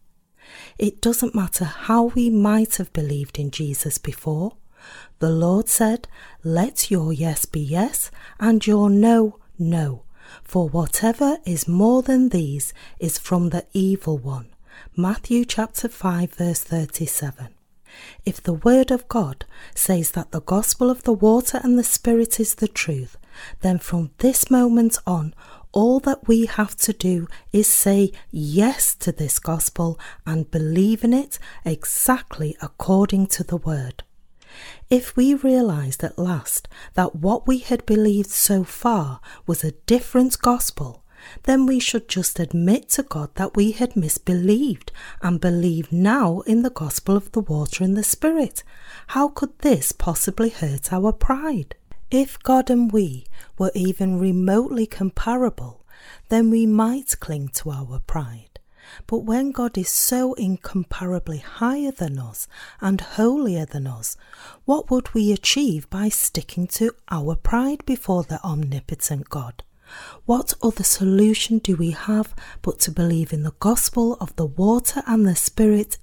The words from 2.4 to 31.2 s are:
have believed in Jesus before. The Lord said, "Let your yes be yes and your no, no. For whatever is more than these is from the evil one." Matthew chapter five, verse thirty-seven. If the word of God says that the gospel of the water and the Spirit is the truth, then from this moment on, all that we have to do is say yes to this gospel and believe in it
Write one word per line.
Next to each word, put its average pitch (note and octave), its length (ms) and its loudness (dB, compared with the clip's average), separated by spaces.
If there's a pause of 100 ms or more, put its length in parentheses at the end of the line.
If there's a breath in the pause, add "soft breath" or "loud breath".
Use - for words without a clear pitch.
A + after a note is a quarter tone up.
have F#3 160 -6
believed C#3+ 440 -4
in C#3+ 140 -4
Jesus C#3+ 480 -4
before. D#3 540 -4 (640 loud breath)
The D#3+ 120 0
Lord F3 380 2
said, A3+ 380 0 (380 loud breath)
"Let E3+ 440 0
your E3 240 0
yes D#3 340 -2
be D3+ 160 -4
yes E3+ 500 -2 (260 loud breath)
and G#3+ 260 4
your G#3 240 4
no, G#3+ 520 4 (180)
no. E3 460 -2 (400 loud breath)
For F3 240 0
whatever A3+ 760 0
is E3+ 220 -4
more G#3+ 360 4
than B3+ 260 4
these D3 440 -2 (280 loud breath)
is E3 180 -4
from F3 300 0
the E3 240 -4
evil F#3+ 460 0
one." B2+ 320 -8 (460 loud breath)
Matthew A3+ 480 0
chapter A3 440 -4
five, F3+ 460 -2
verse E3+ 260 -2
thirty-seven. D3 960 -6 (680 loud breath)
If - 180 -6
the E3+ 120 -2
word B3 360 4
of B3 180 -2
God E3+ 360 -4 (300 loud breath)
says E3+ 380 0
that - 200 -8
the D#3+ 80 -6
gospel A3 500 0
of B3 140 -4
the B3 80 4
water A3 500 4
and B3 160 4
the A#3+ 60 2
Spirit A#3 560 2
is G#3+ 160 0
the G#3+ 120 0
truth, - 480 -6 (440 loud breath)
then F#3 180 2
from E3+ 400 -2
this - 320 2
moment A#3 560 4
on, D#3+ 260 -2 (380 loud breath)
all A#3+ 300 4
that - 260 -2
we A3+ 200 4
have - 320 -2
to - 140 0
do F3+ 360 0 (240 loud breath)
is G#3 160 4
say G3 440 4 (180 loud breath)
yes D#3+ 680 0
to - 160 -2
this - 260 -2
gospel E3 600 -2 (280 loud breath)
and D#3+ 240 -2
believe F3 540 2
in A#3 80 4
it C#4 260 0 (260 loud breath)